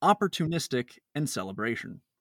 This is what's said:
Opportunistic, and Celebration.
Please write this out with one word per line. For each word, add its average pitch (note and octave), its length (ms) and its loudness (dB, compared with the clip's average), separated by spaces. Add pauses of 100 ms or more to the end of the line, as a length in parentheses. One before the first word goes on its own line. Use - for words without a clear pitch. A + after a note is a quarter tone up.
Opportunistic, E3+ 960 2 (160)
and D3 140 -2
Celebration. G#2 720 -4 (200)